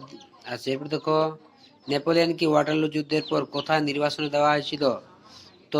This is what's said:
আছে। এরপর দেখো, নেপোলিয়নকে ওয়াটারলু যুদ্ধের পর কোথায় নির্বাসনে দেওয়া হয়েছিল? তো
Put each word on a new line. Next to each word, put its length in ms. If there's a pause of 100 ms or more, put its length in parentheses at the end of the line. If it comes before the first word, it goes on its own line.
(460)
আছে। 260
এরপর 160
দেখো, 300 (720)
নেপোলিয়নকে 600
ওয়াটারলু 400
যুদ্ধের 360
পর 220
কোথায় 360
নির্বাসনে 480
দেওয়া 220
হয়েছিল? 320 (840)
তো 100